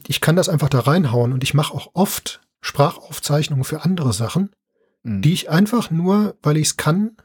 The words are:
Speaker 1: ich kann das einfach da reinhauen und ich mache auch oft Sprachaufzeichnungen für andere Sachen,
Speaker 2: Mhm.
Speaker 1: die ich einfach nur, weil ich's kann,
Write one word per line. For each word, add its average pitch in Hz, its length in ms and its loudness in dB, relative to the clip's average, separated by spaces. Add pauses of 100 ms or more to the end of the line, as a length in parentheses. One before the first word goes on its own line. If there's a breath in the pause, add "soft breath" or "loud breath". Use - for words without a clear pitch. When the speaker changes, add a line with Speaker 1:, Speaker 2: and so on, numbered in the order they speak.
Speaker 1:
ich - 160 -4
kann 160 140 2
das 170 120 2
einfach 151 220 0
da 127 100 2
reinhauen 127 540 2
und 127 100 -2
ich - 80 -2
mache 151 220 0
auch - 200 -10
oft - 460 -4 (480)
Sprachaufzeichnungen 147 760 -4
für - 200 -6
andere 160 280 0
Sachen, 117 380 -2 (520)
Speaker 2:
Mhm. 101 200 -4
Speaker 1:
die 151 100 4
ich - 180 -4
einfach 208 400 2
nur, 190 520 0
weil 151 140 2
ich's 156 200 0
kann, 196 360 0 (120)